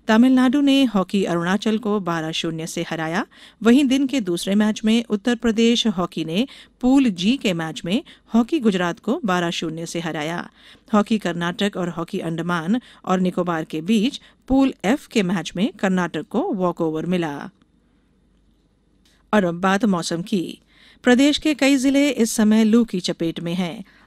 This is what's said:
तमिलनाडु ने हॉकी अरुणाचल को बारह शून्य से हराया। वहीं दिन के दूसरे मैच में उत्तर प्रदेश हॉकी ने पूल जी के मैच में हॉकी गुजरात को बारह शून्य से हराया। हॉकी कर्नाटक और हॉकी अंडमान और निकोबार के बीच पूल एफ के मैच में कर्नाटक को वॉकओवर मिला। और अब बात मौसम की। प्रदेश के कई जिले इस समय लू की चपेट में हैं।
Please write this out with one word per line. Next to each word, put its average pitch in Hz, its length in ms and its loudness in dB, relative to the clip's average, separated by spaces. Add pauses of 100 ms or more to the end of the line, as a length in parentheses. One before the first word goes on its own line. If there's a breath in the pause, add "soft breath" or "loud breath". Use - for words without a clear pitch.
तमिलनाडु 254 520 6
ने 277 240 4
हॉकी 202 400 0
अरुणाचल 185 540 0
को 208 220 -2
बारह 165 320 -4
शून्य 165 340 -6
से 165 240 -8
हराया। 160 340 -4 (380 loud breath)
वहीं 240 220 6
दिन 269 220 2
के 262 140 -2
दूसरे 180 340 -2
मैच 214 300 2
में 226 260 2
उत्तर 214 240 -2
प्रदेश 233 520 2
हॉकी 175 380 -2
ने 175 220 -2 (340 loud breath)
पूल 262 300 4
जी 190 260 0
के 247 160 -2
मैच 160 320 -6
में 196 180 -2 (320 loud breath)
हॉकी 233 240 2
गुजरात 180 400 0
को 277 260 -4
बारह 180 260 0
शून्य 165 360 -6
से 170 140 -8
हराया। 165 480 -6 (460 soft breath)
हॉकी 208 240 2
कर्नाटक 175 580 -4
और 180 120 -4
हॉकी 165 320 -6
अंडमान 165 600 -2 (240 loud breath)
और 185 160 0
निकोबार 175 440 -2
के 160 160 -8
बीच 214 400 0 (280 soft breath)
पूल 269 260 2 (100)
एफ 233 220 -2
के - 160 -2
मैच 180 340 -4
में 208 160 0
कर्नाटक 180 580 -2
को 226 120 -2 (120)
वॉकओवर 165 520 -2
मिला। 165 440 -4 (1800 soft breath)
और 214 120 2
अब 170 100 -2
बात 190 300 0
मौसम 170 380 -2
की। - 360 -4 (460 soft breath)
प्रदेश 277 340 4
के 311 160 0
कई 277 220 2
जिले 277 340 2
इस 233 200 0
समय 214 340 2
लू 226 200 4
की 185 160 -6
चपेट 165 400 -4
में 170 140 -6
हैं। 175 300 -6 (220 soft breath)